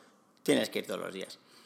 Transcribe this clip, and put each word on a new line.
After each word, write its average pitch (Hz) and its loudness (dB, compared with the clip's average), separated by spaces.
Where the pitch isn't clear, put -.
tienes 123 4
que 104 -2
ir - -6
todos 95 -4
los 90 -6
días. - -10